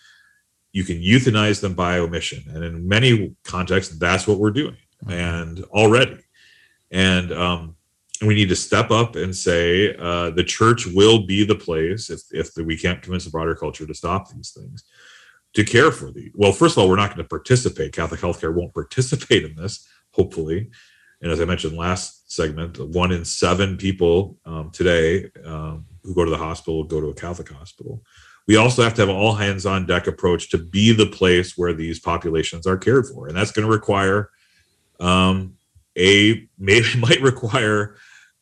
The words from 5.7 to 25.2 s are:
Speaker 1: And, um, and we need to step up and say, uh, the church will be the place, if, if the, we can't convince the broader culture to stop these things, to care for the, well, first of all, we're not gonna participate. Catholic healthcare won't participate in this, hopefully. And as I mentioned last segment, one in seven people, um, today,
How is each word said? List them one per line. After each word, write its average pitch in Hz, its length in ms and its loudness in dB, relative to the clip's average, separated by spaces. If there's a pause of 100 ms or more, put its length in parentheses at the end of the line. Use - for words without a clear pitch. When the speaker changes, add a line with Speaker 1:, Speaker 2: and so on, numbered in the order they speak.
Speaker 1:
And, 90 420 2
um, 85 420 -4 (460)
and 107 80 0
we 104 60 4
need 104 120 4
to 90 80 2
step 107 340 0
up 113 280 2
and 92 180 -6
say, 87 640 2
uh, 87 320 -4
the 87 160 -2
church 117 400 2
will 101 400 6
be 95 180 2
the 104 120 2
place, 85 540 -4
if, 80 120 -12 (100)
if - 220 -6
the, 85 100 -8
we 80 140 -4
can't 90 240 -4
convince 90 240 -8
the 82 60 -16
broader 82 220 -4
culture 78 320 -10
to 76 80 -12
stop 90 400 -6
these - 180 -16
things, - 340 -20 (720)
to 104 100 2
care 143 260 4
for 76 180 -10
the, - 240 -16
well, 98 200 4
first 165 240 2
of 120 40 6
all, 95 60 6
we're 92 80 4
not 101 140 2
gonna - 160 -10
participate. 80 640 -2
Catholic 82 300 -6
healthcare 82 320 -4
won't 87 200 -4
participate 117 720 -2
in 78 140 -14
this, 90 280 -10 (260)
hopefully. 90 580 -4 (520)
And 85 100 -4
as 80 100 -2
I 85 40 -2
mentioned 82 300 -4
last - 560 -6
segment, 80 480 -6
one 87 320 -2
in 85 140 -4
seven 92 500 0
people, 92 680 0
um, 80 260 -10
today, 85 580 0 (160)